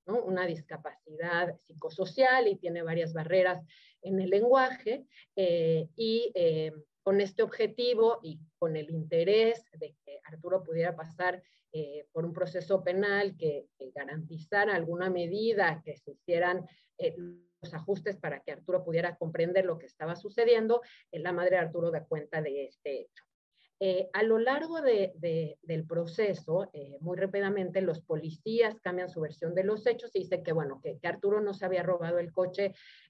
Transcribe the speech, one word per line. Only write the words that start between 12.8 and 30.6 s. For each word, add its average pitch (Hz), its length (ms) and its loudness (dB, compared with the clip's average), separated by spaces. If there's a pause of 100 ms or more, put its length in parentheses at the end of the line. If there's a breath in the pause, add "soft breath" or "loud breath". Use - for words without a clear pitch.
penal 196 520 0
que, 156 300 -4 (120)
que 131 120 -14
garantizara 160 840 -2
alguna 170 340 -2
medida, 180 760 0
que 151 120 -10
se - 160 -16
hicieran, 175 540 0 (320 soft breath)
eh, 165 180 -2 (460)
los 165 120 -14
ajustes 190 420 -4
para 143 240 -6
que 156 120 -10
Arturo 180 320 -2
pudiera 170 320 0
comprender 170 480 2
lo 165 140 -2
que - 80 -16
estaba 160 280 -8
sucediendo, 226 680 4 (280 loud breath)
eh, 170 80 -8
la 170 140 -2
madre 180 200 0
de 185 60 4
Arturo 170 320 -2
da 156 140 -4
cuenta 156 380 -4
de 139 240 -4
este 135 340 -8
hecho. - 240 -18 (560)
Eh, 185 320 2
a 214 100 2
lo 220 160 6
largo 302 420 0
de, 208 360 4
de, 160 460 -2
del 160 240 -4
proceso, 170 840 -2
eh, 139 280 -14
muy 175 160 -6
rápidamente, 190 640 0
los 165 200 0
policías 214 800 -2
cambian 180 280 -4
su 170 120 -8
versión 160 340 -6
de 190 100 2
los 214 220 0
hechos 233 280 -2
y 190 60 2
dicen 170 240 -4
que, 170 80 -2
bueno, 143 280 -2